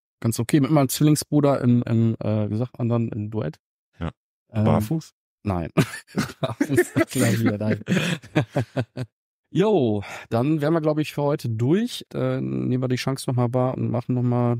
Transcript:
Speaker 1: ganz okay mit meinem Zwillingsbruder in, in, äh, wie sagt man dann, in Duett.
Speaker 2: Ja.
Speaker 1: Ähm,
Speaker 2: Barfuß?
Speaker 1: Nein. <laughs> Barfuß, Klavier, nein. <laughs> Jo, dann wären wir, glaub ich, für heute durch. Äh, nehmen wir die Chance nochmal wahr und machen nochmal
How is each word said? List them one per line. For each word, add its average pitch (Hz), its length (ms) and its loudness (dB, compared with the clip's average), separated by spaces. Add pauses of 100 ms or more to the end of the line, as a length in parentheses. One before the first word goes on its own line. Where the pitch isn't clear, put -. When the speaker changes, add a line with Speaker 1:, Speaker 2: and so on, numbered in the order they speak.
(200)
Speaker 1:
ganz 117 180 -2
okay 139 220 2
mit 135 120 2
meinem 143 180 4
Zwillingsbruder 147 720 2
in, 120 220 4
in, 113 360 2
äh, 107 300 -2
wie 107 80 -2
sagt 123 220 -6
man 117 100 -2
dann, 117 180 0
in 107 240 -6
Duett. - 260 -6 (440)
Speaker 2:
Ja. 82 100 -4 (400)
Speaker 1:
Ähm, 110 140 2
Speaker 2:
Barfuß? 147 480 0 (300)
Speaker 1:
Nein. 90 260 -2 (360)
<laughs> - 360 -6
Barfuß, 135 520 0 (160)
Klavier, 113 480 2
nein. 107 280 -2
<laughs> 147 1200 -2 (500)
Jo, 147 460 2 (300)
dann 143 300 2
wären 147 120 0
wir, 165 80 2
glaub 151 160 0
ich, 151 160 -2
für 143 80 -4
heute 143 260 -2
durch. 135 640 0
Äh, 131 300 -2
nehmen 127 400 -2
wir 131 60 0
die 127 80 0
Chance 135 340 -4
nochmal 123 240 0
wahr 127 240 0
und 117 140 -2
machen 120 240 -2
nochmal 120 440 2